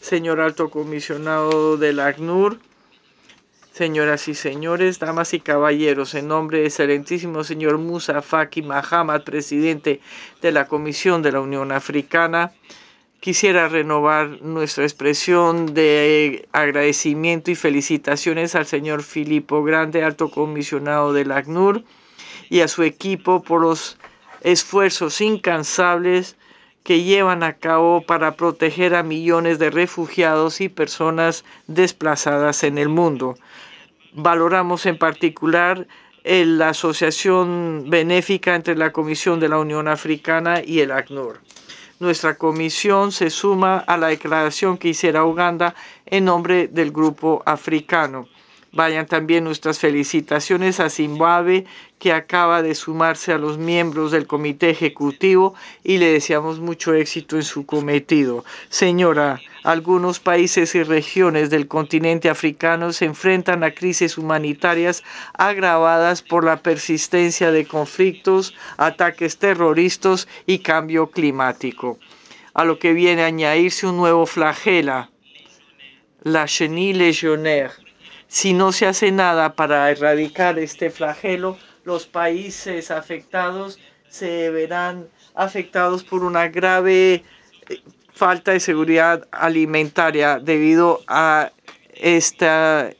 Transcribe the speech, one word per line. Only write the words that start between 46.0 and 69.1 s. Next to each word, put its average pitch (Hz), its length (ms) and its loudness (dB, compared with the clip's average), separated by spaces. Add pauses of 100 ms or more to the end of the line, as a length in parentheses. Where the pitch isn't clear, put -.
en 190 200 0
nombre 175 420 2
del 151 240 -2
grupo 156 520 0
africano. 151 840 -2 (440)
Vayan 160 340 0
también 165 380 2
nuestras 156 340 -4
felicitaciones 151 1000 0
a 160 100 2
Zimbabue, 170 760 0 (320)
que 180 140 0
acaba 170 500 2
de 160 140 -2
sumarse 160 560 -2
a 160 60 2
los 151 200 -4
miembros 160 540 -2
del 156 160 0
comité 147 420 -2
ejecutivo, 170 840 2 (280)
y 190 140 0
le 170 140 4
deseamos 156 480 0
mucho 165 340 -2
éxito 156 440 -2
en 156 60 -2
su 143 220 -8
cometido. 143 800 0 (260)
Señora, 160 720 2 (220)
algunos 175 560 0
países 175 560 2
y 170 80 2
regiones 156 640 2
del 147 180 0
continente 160 600 0
africano 165 640 -2
se 175 140 -2
enfrentan 180 580 0
a 156 80 0
crisis 170 460 -2
humanitarias 160 840 0 (320)
agravadas 170 880 2
por 165 220 0
la 160 140 2
persistencia 170 920 0
de 156 140 2
conflictos, 185 880 0 (220)
ataques 165 640 0